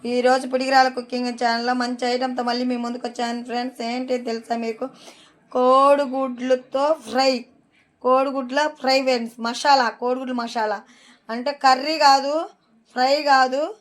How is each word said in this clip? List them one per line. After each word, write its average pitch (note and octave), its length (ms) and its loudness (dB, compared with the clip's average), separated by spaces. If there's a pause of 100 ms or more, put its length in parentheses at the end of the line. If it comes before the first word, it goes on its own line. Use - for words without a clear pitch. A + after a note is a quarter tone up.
(140)
ఈరోజు B3+ 380 2
పిడికిరాల C4 440 2
కుకింగ్ B3 340 -6 (120)
ఛానల్లో A#3 400 0
మంచి B3 280 -4
ఐటమ్‌తో B3+ 400 -2
మళ్ళీ B3 220 -2
మీ A#3+ 120 -2
ముందుకు A#3+ 240 -8
వచ్చాను A#3+ 400 -6
ఫ్రెండ్స్. B3 400 -6
ఏంటి B3+ 300 -4 (100)
తెలుసా A3+ 280 -6 (100)
మీకు? A3+ 200 -6 (680)
కోడిగుడ్లతో C4 1300 2 (220)
ఫ్రై, B3+ 260 0 (720)
కోడిగుడ్ల C4+ 640 0 (140)
ఫ్రై C4 160 2 (100)
ఫ్రెండ్స్. A#3 280 -2 (120)
మసాలా, B3 400 4 (160)
కోడిగుడ్ల B3+ 400 -4
మసాలా G#3+ 360 -4 (540)
అంటే B3+ 200 -4 (120)
కర్రీ C4+ 400 2
కాదు, C#4 320 6 (560)
ఫ్రై B3+ 200 2 (200)
కాదు. C4 300 2 (180)